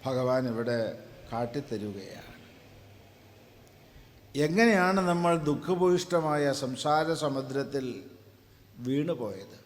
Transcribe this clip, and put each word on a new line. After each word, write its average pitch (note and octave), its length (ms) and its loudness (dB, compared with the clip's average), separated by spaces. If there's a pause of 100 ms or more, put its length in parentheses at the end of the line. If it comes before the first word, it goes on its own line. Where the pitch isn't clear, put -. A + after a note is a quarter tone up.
ഭഗവാൻ B2+ 440 2
ഇവിടെ A#2 300 -2 (540)
കാട്ടിത്തരുകയാണ്. G#2+ 960 -6 (2000)
എങ്ങനെയാണ് F#3 680 4 (100)
നമ്മൾ F3 220 4 (160)
ദുഃഖഭൂയിഷ്ടമായ E3 1040 2 (100)
സംസാര D3+ 520 0
സമുദ്രത്തിൽ C3+ 720 -4 (1000)
വീണുപോയത്? B2 800 -4